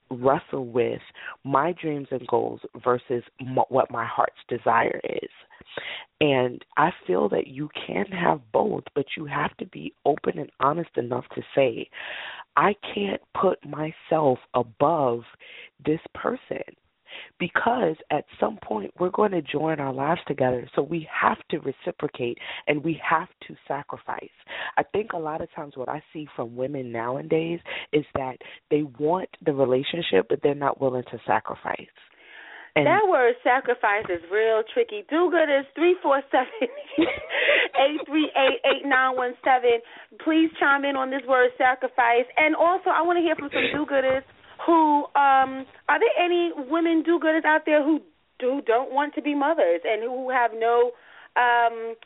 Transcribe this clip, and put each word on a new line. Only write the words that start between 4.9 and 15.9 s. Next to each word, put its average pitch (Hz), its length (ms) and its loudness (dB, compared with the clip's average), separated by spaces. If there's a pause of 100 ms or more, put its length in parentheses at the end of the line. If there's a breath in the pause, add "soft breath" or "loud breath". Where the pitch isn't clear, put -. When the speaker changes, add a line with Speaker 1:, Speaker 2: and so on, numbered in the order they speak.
Speaker 1:
is. - 260 -6 (880 loud breath)
And 127 440 2 (140)
I 151 120 4 (180)
feel - 220 0
that - 180 -2
you 147 220 -10 (180)
can 202 200 -4
have 170 340 0 (100)
both, - 320 0 (100)
but 143 120 -2 (100)
you 160 100 -10
have 147 320 -6
to - 100 -10
be 156 260 -14 (120)
open - 320 0
and 147 220 -10
honest 156 380 0
enough 120 280 -4 (100)
to 127 60 -8 (140)
say, 131 340 0 (680 loud breath)
"I 175 180 4 (200)
can't 202 280 -4 (180)
put - 260 2
myself 151 760 -2 (140)
above 123 680 0 (640 loud breath)
this 151 180 -2 (120)